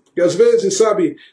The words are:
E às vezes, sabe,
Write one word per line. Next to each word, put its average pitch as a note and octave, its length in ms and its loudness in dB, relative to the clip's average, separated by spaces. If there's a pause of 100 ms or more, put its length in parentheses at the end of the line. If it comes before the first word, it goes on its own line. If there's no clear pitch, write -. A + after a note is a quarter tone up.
(160)
E F3 60 -2
às E3+ 140 0
vezes, G#3 400 2
sabe, G3+ 400 0 (180)